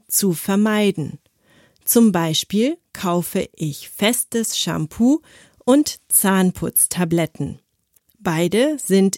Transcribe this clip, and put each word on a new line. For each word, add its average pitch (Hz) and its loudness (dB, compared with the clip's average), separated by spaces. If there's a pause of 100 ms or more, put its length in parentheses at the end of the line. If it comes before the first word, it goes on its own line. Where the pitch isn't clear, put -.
zu 196 0
vermeiden. 202 0 (720)
Zum 233 6
Beispiel 190 0 (160)
kaufe 175 -2
ich 151 -8
festes - -2
Shampoo 196 -2 (420)
und 285 2
Zahnputztabletten. 170 -2 (580)
Beide 202 0
sind 196 2